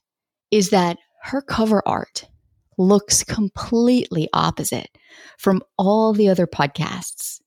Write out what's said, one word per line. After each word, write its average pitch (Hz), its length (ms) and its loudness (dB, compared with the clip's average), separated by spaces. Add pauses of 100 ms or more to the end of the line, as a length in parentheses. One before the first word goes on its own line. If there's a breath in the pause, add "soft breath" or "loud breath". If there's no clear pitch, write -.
(520)
is 202 200 2
that 175 260 2 (240)
her 269 200 -6
cover 220 460 0
art - 400 -6 (500)
looks 196 460 2
completely 226 1080 -2
opposite - 560 -4 (480 loud breath)
from 190 240 0 (160)
all 214 360 2
the 208 140 4
other 185 180 2
podcasts - 1000 -6